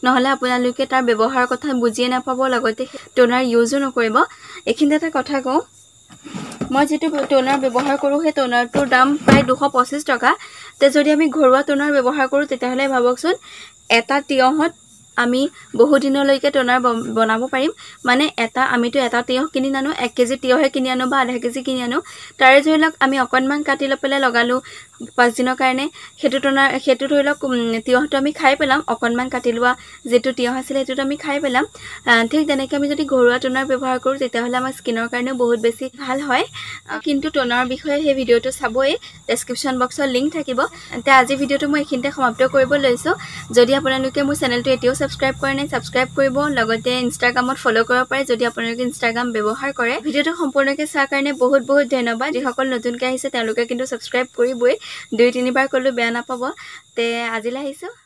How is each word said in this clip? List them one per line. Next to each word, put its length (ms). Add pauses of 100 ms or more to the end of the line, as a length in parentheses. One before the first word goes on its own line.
নহ'লে 280
আপোনালোকে 580
তাৰ 180
ব্যৱহাৰৰ 440
কথা 260
বুজিয়ে 340
নাপাব, 300 (100)
লগতে 360 (280)
টনাৰ 320
ইউজো 340
নকৰিব। 380 (460)
এইখিনিতে 340
এটা 140
কথা 300
কওঁ, 200 (1040)
মই 200
যিটো 200 (180)
টনাৰ 360
ব্যৱহাৰ 380
কৰোঁ, 220
সেই 160
টনাৰটোৰ 520
দাম 180 (100)
প্ৰায় 280
দুশ 260
পঁচিছ 340
টকা। 260 (440)
তে 160
যদি 200
আমি 180
ঘৰুৱা 340
টনাৰ 300
ব্যৱহাৰ 360
কৰোঁ, 180
তেতিয়াহ'লে 420
ভাবকচোন, 460 (540)
এটা 320
তিয়হত 520 (440)
আমি 240 (320)
বহু 260
দিনলৈকে 520
টনাৰ 300
বন-, 300
বনাব 360
পাৰিম। 240 (340)
মানে 200 (120)
এটা, 280
আমিতো 360
এটা 220
তিয়হ 260
কিনি 220
নানো, 280
এক 160
কেজি 220
তিয়হে 340
কিনি 200
আনো 160
বা 120
আধা 200
কেজি 240
কিনি 200
আনো। 160 (360)
তাৰে 260
ধৰি 180
লওক 220
আমি 180
অকণমান 440
কাটি 240
লৈ 120
পেলাই 220
লগালোঁ 380 (520)
পাঁচ 220
দিনৰ 240
কাৰণে, 280 (320)
সেইটো 220
টনাৰ, 300 (100)
সেইটো 280
ধৰি 180
লওক, 160
উম, 140 (260)
তিয়হটো 360
আমি 160
খাই 240
পেলাম, 300
অকণমান 420
কাটি 240
লোৱা 200 (320)
যিটো 280
তিয়হ 220
আছিলে, 240
সেইটোতো 240
আমি 140
খাই 240
পেলাম। 240 (360)
আহ, 260
ঠিক 200
তেনেকৈ 300
আমি 120
যদি 160
ঘৰুৱা 340
টনাৰ 280
ব্যৱহাৰ 320
কৰোঁ, 200
তেতিয়াহ'লে 400
আমাৰ 140
স্কিনৰ 360
কাৰণেও 260
বহুত 260
বেছি 240 (100)
ভাল 260
হয়। 240
আহ, 560
কিন্তু 300
টনাৰ 380
বিষয়ে 320
সেই 140
ভিডিঅ'টো 380
চাবই, 400 (320)
ডেছক্ৰিপশ্যন 540
বক্সত 300
লিংক 240
থাকিব। 260 (420)
তে 100
আজি 260
ভিডিঅ'টো 320
মই 120
এইখিনিতে 320
সমাপ্ত 340
কৰিব 280
লৈছোঁ। 400 (400)
যদি 200
আপোনালোকে 480
মোৰ 160
চেনেলটো 320
এতিয়াও 260
ছাবস্ক্ৰাইব 420
কৰা 160
নাই, 140
ছাবস্ক্ৰাইব 440
কৰিব, 240 (140)
লগতে 480
Instagram-ত 600
ফ'ল' 260
কৰিব 220
পাৰে, 180
যদি 200
আপোনালোকে 400
Instagram 480
ব্যৱহাৰ 400
কৰে। 280
ভিডিঅ'টো 340
সম্পূৰ্ণকৈ 520
চোৱাৰ 220
কাৰণে 300
বহুত 260
বহুত 240
ধন্যবাদ। 440
যিসকল 360
নতুনকৈ 380
আহিছে, 240
তেওঁলোকে 360
কিন্তু 200
ছাবস্ক্ৰাইব 460
কৰিবই। 420 (380)
দুই 200
তিনিবাৰ 360
ক'লোঁ, 240
বেয়া 180
নাপাব। 320 (480)
তে 160 (220)
আজিলৈ 320
আহিছোঁ 320 (140)